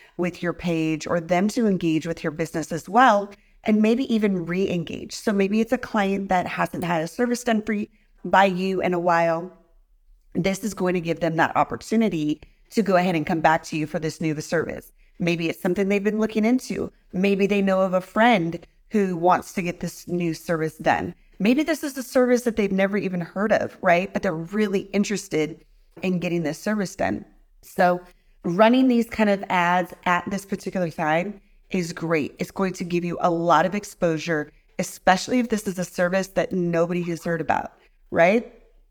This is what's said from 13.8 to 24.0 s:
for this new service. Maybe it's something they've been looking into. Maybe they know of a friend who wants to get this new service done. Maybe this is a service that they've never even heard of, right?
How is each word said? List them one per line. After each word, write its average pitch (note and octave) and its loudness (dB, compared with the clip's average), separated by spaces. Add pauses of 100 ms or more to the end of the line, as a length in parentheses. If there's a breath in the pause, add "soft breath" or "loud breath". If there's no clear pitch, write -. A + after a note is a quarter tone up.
for - -6
this D#3+ -6
new D#3 -2
service. - -4 (260)
Maybe E3+ 0
it's - -6
something F#3+ 0
they've G3+ 2
been G#3+ 0
looking A3 0
into. A#3 -2 (200)
Maybe G3 2
they G3+ 2
know F#3+ 2
of F#3+ 2
a F#3 2
friend F#3 2 (280)
who F#3+ 0
wants E3+ 2
to G3 -4
get F3 -4
this - -10
new E3+ -2
service D#3+ -4
done. D3+ 0 (240)
Maybe B3 4
this D#4 -2
is C#4+ -8
a C4 -8
service B3 2
that A3+ 0
they've G3 0
never G3 0
even F3+ -4
heard G3+ -4
of, - 0
right? F#3 2